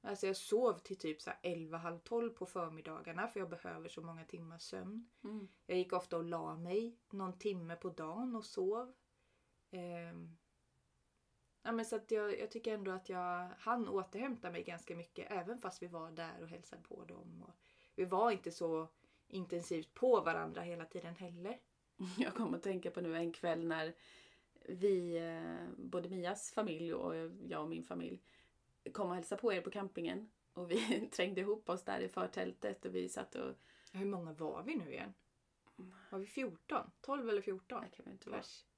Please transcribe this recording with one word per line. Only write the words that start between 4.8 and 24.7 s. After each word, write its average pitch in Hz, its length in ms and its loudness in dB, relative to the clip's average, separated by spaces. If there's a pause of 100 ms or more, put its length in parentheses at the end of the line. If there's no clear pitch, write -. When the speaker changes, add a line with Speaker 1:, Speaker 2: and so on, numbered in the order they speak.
Speaker 2:
Mm. 202 240 -6 (180)
Speaker 1:
Jag 180 120 4
gick 180 140 2
ofta 175 240 0
och 170 80 2
la 160 320 -2
mig 202 400 0 (140)
någon 185 280 -4
timme 170 380 -2
på 175 140 -4
dagen 190 460 -2
och 220 80 -4
sov. 220 480 2 (760)
Ehm. 170 680 -6 (1300)
Ja, 226 100 0
men 226 120 2
så 226 120 0
att 214 140 -4
jag, 208 300 4
jag 214 100 -2
tycker 226 240 0
ändå 196 160 -2
att 185 180 -4
jag 180 400 0 (100)
hann 226 300 2
återhämta 196 640 0
mig 175 120 -2
ganska 170 340 -6
mycket, - 340 -8
även 202 280 -2
fast 185 240 -6
vi 175 40 -6
var 165 240 -6
där 165 320 -6
och 165 60 -10
hälsade 170 340 -12
på - 220 -12
dem. 175 440 -12
Och - 60 -18 (400)
vi 190 100 2
var 196 260 6
inte 185 200 0
så 160 380 2 (400)
intensivt 170 680 -2
på 247 260 10
varandra 165 420 2
hela 170 220 -4
tiden 170 300 -6
heller. 180 460 -6 (300)
Speaker 2:
<laughs> 185 280 -6
Jag - 160 2
kom 175 200 2
att 170 80 -4
tänka 185 280 0
på 180 100 -4
nu 165 160 0
en 165 160 0
kväll 165 340 2
när 160 280 0 (720)
vi, 180 480 6